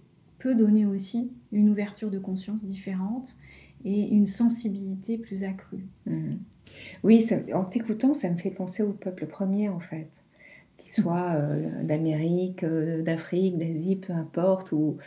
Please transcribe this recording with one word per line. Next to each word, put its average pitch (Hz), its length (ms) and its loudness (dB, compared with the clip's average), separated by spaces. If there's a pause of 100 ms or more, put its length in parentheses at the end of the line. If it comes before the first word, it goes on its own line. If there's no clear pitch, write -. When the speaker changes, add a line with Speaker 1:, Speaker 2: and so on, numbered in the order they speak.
(380)
Speaker 1:
peut 262 160 0
donner 214 320 6
aussi 202 460 -4 (200)
une 208 180 6
ouverture 202 400 -2
de 190 80 -4
conscience 190 440 -6
différente 196 720 -6 (500)
et 202 240 0
une 208 180 6
sensibilité 202 920 0
plus 196 260 -6
accrue. 190 420 -8 (200)
Speaker 2:
Mhm. 160 320 -4 (640)
Oui, 226 180 10
ça, 190 140 2 (180)
en 185 100 2
t'écoutant, 233 480 0
ça 294 180 -2
me 170 60 0
fait 190 140 -2
penser 185 320 -4
au 208 100 0
peuple 185 340 -8
premier, 196 420 -2
en 180 120 -4
fait. 156 280 -10 (720)
Qu'ils - 140 -20 (100)
soient, 175 320 0
euh, 147 500 -2
d'Amérique, 160 800 0
euh, 160 380 -2
d'Afrique, 170 560 0
d'Asie, 165 380 -2
peu 185 180 -8
importe, 180 580 0
ou 151 240 2 (100)